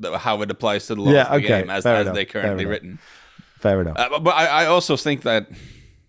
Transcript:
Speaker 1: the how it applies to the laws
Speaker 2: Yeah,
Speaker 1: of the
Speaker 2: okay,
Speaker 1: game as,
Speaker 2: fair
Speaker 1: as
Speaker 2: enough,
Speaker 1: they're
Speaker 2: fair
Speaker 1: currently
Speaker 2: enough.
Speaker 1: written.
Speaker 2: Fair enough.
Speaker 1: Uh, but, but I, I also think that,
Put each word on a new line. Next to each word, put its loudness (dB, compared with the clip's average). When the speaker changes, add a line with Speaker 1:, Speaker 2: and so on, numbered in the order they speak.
Speaker 1:
the -6
how -2
it -6
applies -2
to -6
the -6
laws 2
Speaker 2:
Yeah, 6
Speaker 1:
of -4
the 2
Speaker 2:
okay, 0
Speaker 1:
game -8
as, -4
Speaker 2:
fair 2
Speaker 1:
as 2
Speaker 2:
enough, -4
Speaker 1:
they're -2
Speaker 2:
fair -8
Speaker 1:
currently -2
Speaker 2:
enough. -4
Speaker 1:
written. -10
Speaker 2:
Fair 2
enough. -4
Speaker 1:
Uh, 0
but, -2
but 2
I, 4
I 2
also 2
think -4
that, 0